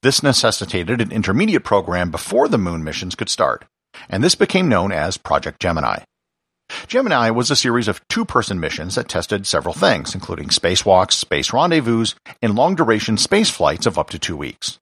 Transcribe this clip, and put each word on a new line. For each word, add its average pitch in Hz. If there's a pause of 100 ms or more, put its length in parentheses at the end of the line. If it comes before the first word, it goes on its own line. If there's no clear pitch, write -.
This 135
necessitated 110
an 92
intermediate 123
program 90
before -
the 156
moon 85
missions 82
could -
start, - (440)
and 95
this -
became 185
known 98
as 82
Project -
Gemini. 73 (880)
Gemini 160
was 120
a 139
series 120
of -
two-person 110
missions 78
that 120
tested 98
several 82
things, 107
including 85
spacewalks, 92
space -
rendezvous, 123 (380)
and 104
long-duration 113
space -
flights 78
of 92
up 78
to 85
two 82
weeks. -